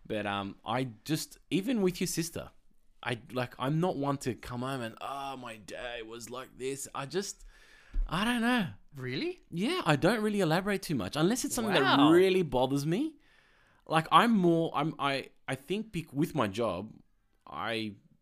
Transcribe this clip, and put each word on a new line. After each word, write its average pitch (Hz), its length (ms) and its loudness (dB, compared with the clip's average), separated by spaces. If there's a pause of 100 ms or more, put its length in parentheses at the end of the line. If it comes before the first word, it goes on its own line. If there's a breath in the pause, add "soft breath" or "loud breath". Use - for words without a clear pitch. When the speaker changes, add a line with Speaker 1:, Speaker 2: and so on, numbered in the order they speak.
Speaker 1:
But, 104 220 -4
um, 101 360 -4
I 127 260 -2 (140)
just, - 360 -6 (100)
even 202 320 0
with 180 180 0
your 185 80 -2
sister, - 440 -6 (500)
I, 120 160 -4 (160)
like, 123 240 -4
I'm 143 220 0
not 175 180 0
one 139 200 -2
to 123 180 -4
come 123 260 -8
home 131 200 -6
and, - 200 -8
"Oh, 139 340 -8
my 120 220 -12
day 110 500 -12
was 117 220 -12
like 123 200 -12 (100)
this." 135 340 -6
I 139 140 -8
just, 180 360 -6 (640 loud breath)
I 180 160 0
don't 240 180 0
know. 233 260 2 (280)
Speaker 2:
Really? 143 540 -6
Speaker 1:
Yeah, 247 340 -2
I 156 120 4
don't 196 260 2
really 208 200 0
elaborate 190 420 0
too 160 120 -4
much 101 200 -4
unless 180 280 2
it's - 120 -4
something 226 260 -2
Speaker 2:
Wow. 302 160 4 (120)
Speaker 1:
that 160 60 8
really 185 280 6
bothers 131 420 2
me. 226 280 0 (760 soft breath)
Like, 156 240 0
I'm 214 260 8
more, 165 380 4
I'm, 151 240 0
I, 135 300 -2 (180)
I 135 80 -2
think 214 360 -6
bec-, - 220 -6
with 147 220 0
my 123 120 2
job, 101 440 -2 (560)
I 110 460 -4 (280)